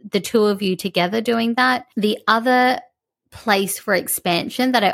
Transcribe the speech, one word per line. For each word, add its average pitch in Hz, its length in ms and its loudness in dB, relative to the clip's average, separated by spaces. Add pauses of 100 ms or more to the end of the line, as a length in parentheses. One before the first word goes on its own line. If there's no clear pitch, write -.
the 202 100 0
two 214 260 2
of 202 180 0
you 185 120 0
together 185 460 -2
doing 233 320 0
that? 254 320 0 (100)
The 214 220 0 (100)
other 247 520 2 (520)
place 196 480 -2
for 202 160 -2
expansion - 800 -2
that 226 100 2
I 185 100 2